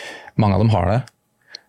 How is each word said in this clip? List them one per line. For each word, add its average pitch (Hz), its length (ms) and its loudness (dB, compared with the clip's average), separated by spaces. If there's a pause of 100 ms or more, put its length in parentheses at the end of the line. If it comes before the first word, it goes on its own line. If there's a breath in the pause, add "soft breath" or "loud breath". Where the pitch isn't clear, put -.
(360 loud breath)
Mange 104 200 2
av 92 60 0
dem 113 80 4
har 92 200 2
det. 123 140 0 (640 loud breath)